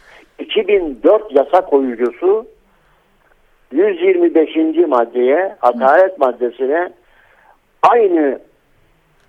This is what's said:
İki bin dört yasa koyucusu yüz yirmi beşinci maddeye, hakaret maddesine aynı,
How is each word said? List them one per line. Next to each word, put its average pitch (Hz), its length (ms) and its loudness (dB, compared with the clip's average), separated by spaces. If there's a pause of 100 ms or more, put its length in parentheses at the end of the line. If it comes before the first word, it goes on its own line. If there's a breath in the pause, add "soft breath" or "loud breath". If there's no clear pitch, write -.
(400 soft breath)
İki - 280 -4
bin 170 360 -2
dört 214 280 2
yasa 139 300 0
koyucusu 135 840 -2 (1200)
yüz 208 300 0
yirmi 175 340 2
beşinci 160 500 0
maddeye, 127 760 -2
hakaret 135 600 2
maddesine 131 760 -4 (920 soft breath)
aynı, 175 560 2 (880)